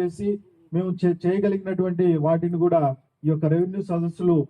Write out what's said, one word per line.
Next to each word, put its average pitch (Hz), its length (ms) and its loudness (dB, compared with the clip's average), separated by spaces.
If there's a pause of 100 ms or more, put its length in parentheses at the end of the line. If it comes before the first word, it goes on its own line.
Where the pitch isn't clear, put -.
చేసి 180 280 -4 (440)
మేము 185 180 -2 (140)
చే-, 175 220 2
చేయగలిగినటువంటి 185 920 0
వాటిని 165 480 0
కూడా 156 320 2 (280)
ఈ 147 40 2
యొక్క 156 180 0
రెవెన్యూ 180 360 0
సదస్సులు 170 680 0